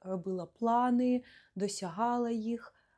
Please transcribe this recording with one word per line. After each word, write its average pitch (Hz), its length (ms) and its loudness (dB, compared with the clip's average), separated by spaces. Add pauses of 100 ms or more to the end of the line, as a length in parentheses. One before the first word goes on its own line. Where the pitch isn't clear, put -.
робила 185 440 -4
плани, 247 800 2 (320)
досягала 208 720 -2
їх, 226 440 -4 (240)